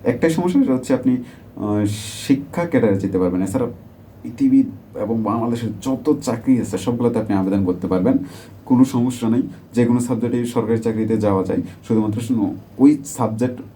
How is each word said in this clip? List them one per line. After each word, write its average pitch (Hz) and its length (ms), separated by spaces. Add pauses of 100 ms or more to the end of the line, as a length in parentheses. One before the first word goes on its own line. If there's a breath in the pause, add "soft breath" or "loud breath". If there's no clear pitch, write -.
একটাই 135 260
সমস্যা, 175 300
সেটা 131 140
হচ্ছে 127 200
আপনি, 127 220
আহ, - 680 (420)
শিক্ষা 143 400
ক্যাডারে 113 300
যেতে 95 220
পারবেন 90 220
না। 95 60
এছাড়া 95 200 (560)
পৃথিবীর 135 440 (380)
এবং 110 180
বাংলাদেশের 117 480 (100)
যত 131 260 (200)
চাকরি 117 340
আছে, 101 180
সবগুলোতে 120 400
আপনি 104 160
আবেদন 95 300
করতে 90 280
পারবেন, 92 260 (460 loud breath)
কোনো 127 200
সমস্যা 120 440
নেই। 117 140 (320 loud breath)
যে 120 140
কোনো 120 120
সাবজেক্টে 120 460
সরকারি 113 320
চাকরিতে 110 380
যাওয়া 98 280
যায়, - 180 (240 loud breath)
শুধুমাত্র 110 340
শুনো, 110 340 (240)
ওই 139 260
সাবজেক্ট 120 540 (180)